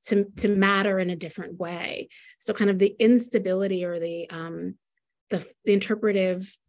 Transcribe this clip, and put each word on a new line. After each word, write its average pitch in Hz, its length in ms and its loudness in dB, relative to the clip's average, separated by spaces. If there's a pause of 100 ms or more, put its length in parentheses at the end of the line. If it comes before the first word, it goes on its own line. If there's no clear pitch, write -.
to, 202 200 2 (100)
to 214 120 0
matter 196 500 2
in 185 100 -2
a 180 80 -4
different 170 420 -12
way. 175 500 -8 (300)
So - 140 -6
kind 202 180 2
of 190 80 2
the 202 200 4
instability 196 840 2
or 175 140 -4
the, 170 320 -6
um, 165 440 -8 (560)
the, 180 140 -2 (200)
the 214 80 4
interpretive 196 840 0 (120)